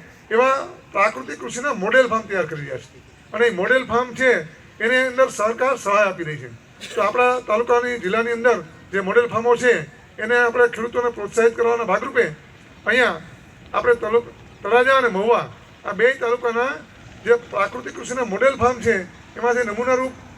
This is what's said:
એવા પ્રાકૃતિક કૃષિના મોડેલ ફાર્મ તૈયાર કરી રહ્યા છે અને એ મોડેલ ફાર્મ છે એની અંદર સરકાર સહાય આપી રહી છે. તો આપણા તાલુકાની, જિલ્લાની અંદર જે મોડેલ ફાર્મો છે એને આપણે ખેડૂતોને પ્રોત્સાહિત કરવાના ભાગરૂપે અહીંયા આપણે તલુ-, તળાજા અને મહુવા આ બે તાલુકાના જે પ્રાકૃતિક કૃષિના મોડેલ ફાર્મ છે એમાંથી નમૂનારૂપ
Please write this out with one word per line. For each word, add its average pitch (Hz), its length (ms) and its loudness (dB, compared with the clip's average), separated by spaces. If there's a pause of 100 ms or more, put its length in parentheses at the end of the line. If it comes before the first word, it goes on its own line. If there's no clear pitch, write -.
(300)
એવા 262 380 0 (240)
પ્રાકૃતિક 233 480 -2
કૃષિના 240 340 -6
મોડેલ 220 320 4
ફાર્મ 220 160 -2
તૈયાર 196 240 -2
કરી 156 140 -8
રહ્યા 139 180 -10
છે - 200 -20 (340)
અને 220 140 2
એ 233 40 2
મોડેલ 220 360 0
ફાર્મ 233 280 -2
છે 240 260 2 (400)
એની 233 160 0
અંદર 254 320 2
સરકાર 233 480 -2
સહાય 202 280 2
આપી 185 200 -4
રહી 151 120 -8
છે. 123 120 -14 (460)
તો 220 80 0
આપણા 247 380 2
તાલુકાની, 240 580 0
જિલ્લાની 226 340 -2
અંદર 226 300 2 (300)
જે 190 80 -2
મોડેલ 208 260 2
ફાર્મો 233 300 0
છે 233 240 2 (380)
એને 220 180 0
આપણે 240 320 4
ખેડૂતોને 240 420 -4
પ્રોત્સાહિત 226 460 0
કરવાના 233 280 0
ભાગરૂપે 233 380 0 (640)
અહીંયા 208 340 0 (520)
આપણે 240 220 2
તલુ-, 233 380 -2 (300)
તળાજા 247 300 4
અને 262 160 4
મહુવા 190 440 0 (320)
આ 202 80 -6
બે 226 200 2
તાલુકાના 240 560 -2 (560)
જે 226 100 4
પ્રાકૃતિક 220 640 -4
કૃષિના 247 280 -6
મોડેલ 226 320 0
ફાર્મ 240 240 0
છે 226 200 0 (360)
એમાંથી 240 300 0
નમૂનારૂપ 254 460 -2 (260)